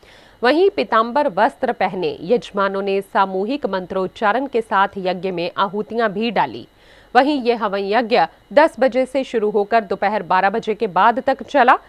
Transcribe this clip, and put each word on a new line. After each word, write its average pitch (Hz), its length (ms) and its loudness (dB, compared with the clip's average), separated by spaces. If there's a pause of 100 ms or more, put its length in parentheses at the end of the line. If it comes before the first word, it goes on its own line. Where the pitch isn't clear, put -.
(420)
वहीं 302 280 4
पीतांबर 240 580 0
वस्त्र 220 440 0
पहने 180 520 -2
यजमानों 196 580 -2
ने 196 180 -2
सामूहिक 196 680 -2
मंत्रोच्चारण 190 800 -2
के 247 140 -2
साथ 202 380 0
यज्ञ 185 320 -4
में 175 260 -4
आहुतियां 208 560 -2
भी 220 180 -2
डाली। 135 360 -4 (480)
वहीं 269 280 4
ये 233 120 0
हवन 202 300 -4
यज्ञ 214 360 0 (320)
दस 302 260 4
बजे 254 280 2
से 269 180 -2
शुरू 214 260 -2
होकर 208 340 0
दोपहर 196 380 -2
बारह 185 280 2
बजे 214 240 -4
के 226 120 -2
बाद 208 340 2
तक 269 220 -2
चला। 262 340 4 (120)